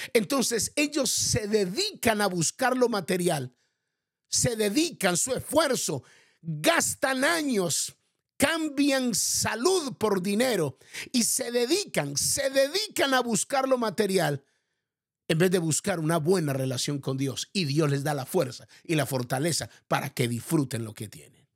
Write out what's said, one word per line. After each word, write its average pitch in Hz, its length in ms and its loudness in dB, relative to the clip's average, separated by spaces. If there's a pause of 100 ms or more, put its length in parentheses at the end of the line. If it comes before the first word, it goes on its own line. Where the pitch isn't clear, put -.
(140)
Entonces 233 600 0
ellos 294 360 0
se - 360 0
dedican 214 760 0
a 202 40 4
buscar 196 500 0
lo 247 120 4
material, 180 680 0 (760)
se 240 280 0
dedican 214 600 0
su 254 180 -2
esfuerzo, 254 720 0 (380)
gastan 262 840 0
años, 269 720 0 (400)
cambian 277 760 0
salud 254 840 0
por 202 240 0
dinero 202 560 0 (360)
y 240 100 2
se 240 300 -2
dedican, 240 680 -2
se 269 320 0
dedican 285 640 0
a 254 60 4
buscar 247 460 0
lo 262 120 2
material 190 680 0 (840)
en 165 100 2
vez 185 140 4
de 190 60 4
buscar 165 420 0
una 160 180 2
buena 160 340 2
relación 135 460 -2
con 135 180 -4
Dios. 131 380 -4
Y 190 100 0
Dios 143 260 2
les 139 140 0
da 151 80 -2
la 131 140 -4
fuerza 147 420 -2 (140)
y 160 140 -2
la 139 100 2
fortaleza 131 640 -2 (180)
para 139 240 -2
que 120 160 0
disfruten 120 560 -2
lo 107 80 -10
que 107 160 -12
tienen. - 480 -20